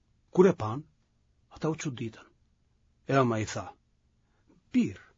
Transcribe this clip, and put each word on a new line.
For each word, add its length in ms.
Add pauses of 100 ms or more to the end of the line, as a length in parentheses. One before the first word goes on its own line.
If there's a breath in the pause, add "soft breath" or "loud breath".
(360)
Kur 140
e 80
pan, 240 (720)
ata 160
u 60
çuditën. 500 (840)
E 60
ama 240
i 60
tha: 200 (1080)
"Bir, 240 (200)